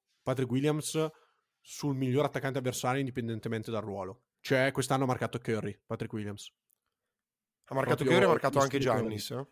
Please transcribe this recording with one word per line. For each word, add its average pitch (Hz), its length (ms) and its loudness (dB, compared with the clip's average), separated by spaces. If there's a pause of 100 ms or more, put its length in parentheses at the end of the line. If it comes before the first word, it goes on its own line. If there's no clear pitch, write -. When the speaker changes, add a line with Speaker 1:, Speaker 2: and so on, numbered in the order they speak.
(220)
Speaker 1:
Patrick 131 280 0
Williams 151 600 0 (500)
sul - 340 -4
miglior 131 300 2
attaccante 135 340 -2
avversario 127 420 0
indipendentemente 117 680 -4
dal 107 120 -2
ruolo. 98 400 -8 (180)
Cioè, 135 320 2
quest'anno 135 320 2
ha - 20 4
marcato 123 320 -2
Curry, 104 460 -4
Patrick 110 280 -6
Williams. 104 400 -8 (1120)
Speaker 2:
Ha 135 100 -12
marcato 127 300 2
Speaker 1:
Proprio 131 80 4
Speaker 2:
Curry, 170 120 8
ha 185 40 6
marcato 143 300 2
anche 139 200 4
Speaker 1:
istinto 131 80 0
Speaker 2:
Giannis, 110 440 0
eh? 127 220 -6